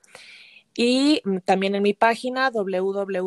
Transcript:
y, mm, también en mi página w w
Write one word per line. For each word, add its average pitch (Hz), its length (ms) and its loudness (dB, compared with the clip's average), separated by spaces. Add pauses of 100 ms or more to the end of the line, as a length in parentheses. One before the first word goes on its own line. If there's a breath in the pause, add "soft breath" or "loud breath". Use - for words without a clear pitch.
(760 loud breath)
y, 262 500 2
mm, 190 140 -2
también 196 360 0
en 202 80 0
mi 202 100 2
página 254 560 0
w 196 300 -4 (140)
w 196 340 -4